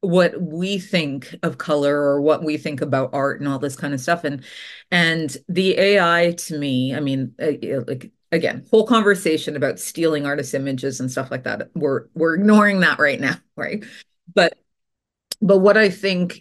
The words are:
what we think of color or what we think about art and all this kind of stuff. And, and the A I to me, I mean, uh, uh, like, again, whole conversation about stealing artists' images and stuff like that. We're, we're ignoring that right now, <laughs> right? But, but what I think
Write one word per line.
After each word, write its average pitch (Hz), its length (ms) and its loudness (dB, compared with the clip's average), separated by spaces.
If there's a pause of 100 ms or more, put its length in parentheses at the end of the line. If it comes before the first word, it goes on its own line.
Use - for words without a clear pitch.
what 175 380 2
we 180 380 -4
think 151 640 -4
of 127 160 -6
color 147 380 0
or 143 240 2
what 151 240 2
we 151 120 -2
think 143 240 -8
about 135 320 -2
art 139 280 -2
and 143 80 -4
all 135 100 -4
this 135 160 -6
kind 143 180 -8
of 135 80 -6
stuff. 170 220 -2
And, 139 220 -6 (480)
and 165 440 0 (120)
the 190 300 0
A 202 200 4
I 170 340 4
to 165 260 -8
me, 135 360 -2
I 151 60 -4
mean, 135 400 -4
uh, 156 60 -2
uh, - 420 -4
like, - 240 -10 (180)
again, - 400 -2
whole 220 160 4
conversation 190 720 2
about 135 240 -2
stealing 156 440 -2
artists' 143 300 -4
images 135 460 -4
and 127 100 -4
stuff 135 220 -6
like 131 120 -8
that. 110 300 -6
We're, 139 400 -2
we're 165 200 0
ignoring 202 460 4
that 160 200 2
right 143 180 2
now, 131 180 -2 (100)
<laughs> - 100 -20
right? - 260 -8 (500)
But, 175 260 4 (840)
but 196 160 6
what 202 180 6
I 214 140 6
think 180 500 -2